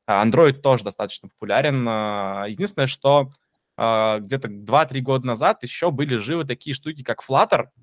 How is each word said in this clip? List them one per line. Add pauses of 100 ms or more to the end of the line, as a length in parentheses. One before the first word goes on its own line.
А
Android
тоже
достаточно
популярен.
А,
единственное,
что, (480)
а,
где-то
два-три
года
назад
еще
были
живы
такие
штуки,
как
Flutter. (140)